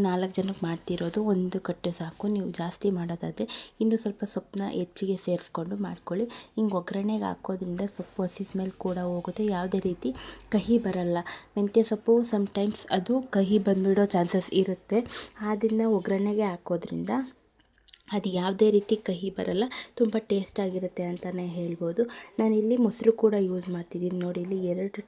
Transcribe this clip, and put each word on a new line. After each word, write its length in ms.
ನಾಲ್ಕು 300
ಜನಕ್ಕೆ 300
ಮಾಡ್ತಿರೋದು, 540
ಒಂದು 360
ಕಟ್ಟು 320
ಸಾಕು. 360
ನೀವು 120
ಜಾಸ್ತಿ 380
ಮಾಡೋದಾದರೆ 480
ಇನ್ನೂ 200
ಸ್ವಲ್ಪ 180
ಸೊಪ್ಪನ್ನ 340
ಹೆಚ್ಚಿಗೆ 360
ಸೇರಿಸ್ಕೊಂಡು 600
ಮಾಡ್ಕೊಳ್ಳಿ. 420
ಹಿಂಗೆ 240
ಒಗ್ಗರಣೆಗೆ 480
ಹಾಕೋದ್ರಿಂದ 560
ಸೊಪ್ಪು 300
ಹಸಿ 260
ಸ್ಮೆಲ್ 220
ಕೂಡ 120
ಹೋಗುತ್ತೆ, 340
ಯಾವುದೇ 320
ರೀತಿ 240
ಕಹಿ 300
ಬರಲ್ಲ. 320
ಮೆಂತ್ಯ 360
ಸೊಪ್ಪು 240
sometimes 460
ಅದು 180
ಕಹಿ 220
ಬಂದ್ಬಿಡೋ 360
ಚಾನ್ಸಸ್ 360
ಇರುತ್ತೆ, 380
ಆದ್ದರಿಂದ 320
ಒಗ್ಗರಣೆಗೆ 540
ಹಾಕೋದ್ರಿಂದ 580
ಅದು 140
ಯಾವುದೇ 360
ರೀತಿ 200
ಕಹಿ 300
ಬರಲ್ಲ, 280
ತುಂಬ 180
ಟೇಸ್ಟ್ 340
ಆಗಿರುತ್ತೆ 460
ಅಂತಲೇ 340
ಹೇಳ್ಬೋದು. 440
ನಾನಿಲ್ಲಿ 440
ಮೊಸರು 280
ಕೂಡ 120
ಯೂಸ್ 280
ಮಾಡ್ತಿದ್ದೀನಿ. 500
ನೋಡಿ, 200
ಇಲ್ಲಿ 140
ಎರಡು 360